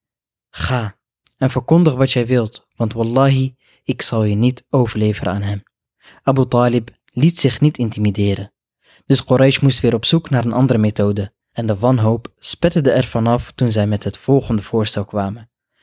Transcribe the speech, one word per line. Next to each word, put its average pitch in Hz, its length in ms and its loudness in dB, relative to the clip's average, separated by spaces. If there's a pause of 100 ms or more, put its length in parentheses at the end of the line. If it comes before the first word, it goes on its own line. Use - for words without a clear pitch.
(500)
"Ga 117 460 -6 (420)
en 135 120 0
verkondig 156 440 2
wat 131 180 0
jij 120 140 0
wilt, 117 500 -2
want 113 180 -4
wallahi, 131 600 0 (280)
ik 123 180 -6
zal 113 220 -2
je 104 120 0
niet 123 340 0
overleveren 107 640 -2
aan 101 80 -4
hem." 101 220 -6 (600)
Abu 131 240 0
Talib 120 420 0 (160)
liet 160 340 0
zich - 220 0
niet 151 160 2
intimideren. 101 760 -2 (520)
Dus 135 180 2
Quraysh 131 360 2
moest 135 200 2
weer 117 140 0
op 113 120 -2
zoek 165 240 0
naar 120 160 0
een 117 80 -2
andere 123 260 2
methode 104 540 0 (180)
en 117 140 -8
de 107 120 -2
wanhoop 117 640 0
spetterde 165 520 0
er 123 120 2
vanaf 120 480 -2
toen 120 200 0
zij 107 160 0
met 104 160 -2
het - 140 -8
volgende 123 460 0
voorstel 107 420 -4
kwamen. 104 400 -6 (380)